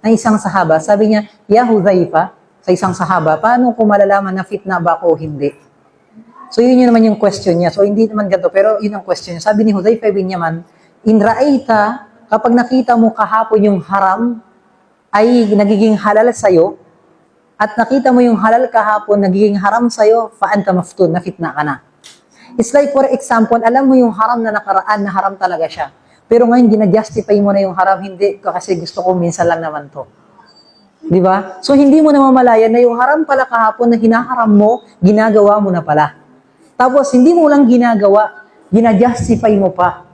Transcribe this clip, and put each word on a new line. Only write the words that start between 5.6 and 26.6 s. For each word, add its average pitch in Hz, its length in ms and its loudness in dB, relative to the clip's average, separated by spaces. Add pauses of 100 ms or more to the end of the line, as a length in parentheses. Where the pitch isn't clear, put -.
So, 226 160 0
yun, 254 160 4
yun 247 80 4
naman 226 160 4
yung 214 160 0
question 190 400 -2
niya. 175 80 0
So, 196 160 0
hindi 214 240 0
naman 214 240 -6
ganito, 180 160 -2
pero 202 320 0
yun 208 160 -6
ang 196 80 -14
question 175 320 -8
niya. 165 80 -14
Sabi 214 240 0
ni 202 80 0
Hudhaifa 220 320 0
bin 190 240 -4
Yaman, 170 320 -6 (400)
"In 214 160 2
ra'aita, 226 880 -2 (200)
kapag 233 280 0
nakita 247 400 0
mo 226 160 2
kahapon 220 560 -2
yung 196 160 0
haram 196 560 -2 (720)
ay 233 400 2
nagiging 208 480 2
halal 214 320 0
sa'yo, 185 480 0 (760)
at 214 180 -4
nakita 254 380 0
mo 247 100 4
yung 226 160 2
halal 226 320 2
kahapon 208 480 0
nagiging 196 400 0
haram 226 320 -2
sa'yo, 220 480 0
fa 196 160 -2
anta 196 160 -2
maftun, 175 400 -2
na 175 80 -4
fitna 165 320 -10
ka 147 140 -8
na." 135 180 -10 (720)
It's 226 160 -2
like, 285 240 2
for 269 160 2
example, 233 480 0
alam 240 240 0
mo 262 80 4
yung 247 240 4
haram 233 240 -2
na 226 80 -4
nakaraan, 202 560 -4
na 202 80 -6
haram 196 240 -4
talaga 175 320 -4
siya. 147 240 -10 (360)
Pero 240 200 2
ngayon, 240 200 4